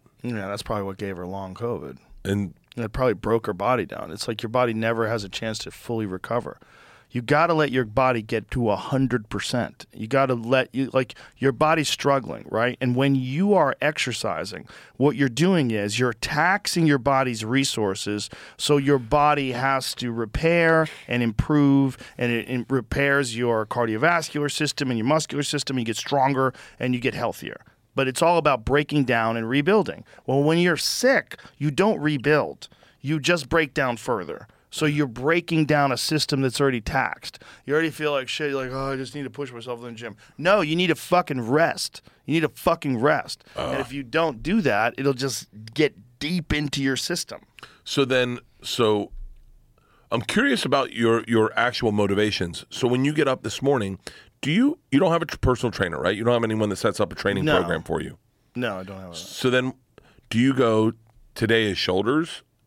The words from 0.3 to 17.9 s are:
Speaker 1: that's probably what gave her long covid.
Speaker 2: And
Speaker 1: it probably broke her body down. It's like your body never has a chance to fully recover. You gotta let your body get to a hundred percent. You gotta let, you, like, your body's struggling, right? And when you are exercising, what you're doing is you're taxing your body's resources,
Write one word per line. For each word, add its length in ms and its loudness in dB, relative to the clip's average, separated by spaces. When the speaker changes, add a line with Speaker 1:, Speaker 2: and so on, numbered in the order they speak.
Speaker 1:
that's 160 -6
probably 220 -4
what 140 -8
gave 180 -6
her 100 -10
long 280 -10
covid. 440 -8
Speaker 2:
And 300 -2
Speaker 1:
it 160 -6
probably 220 2
broke 320 0
her 60 -2
body 340 0
down. 260 -12
It's 160 -8
like 120 -4
your 100 -6
body 220 2
never 360 0
has 160 -4
a 40 -10
chance 320 -8
to 120 -12
fully 340 -6
recover. 540 -6
You 100 -4
gotta 320 2
let 180 4
your 140 2
body 380 2
get 300 -4
to 180 0
a 60 2
hundred 520 -2
percent. 640 -4
You 140 -10
gotta 280 2
let, 400 -2
you, 200 -2
like, 200 0
your 160 2
body's 380 2
struggling, 580 -2
right? 320 0
And 160 0
when 180 4
you 380 0
are 300 4
exercising, 840 -4
what 180 2
you're 140 2
doing 440 2
is 260 -2
you're 160 0
taxing 720 0
your 100 4
body's 480 0
resources, 880 -2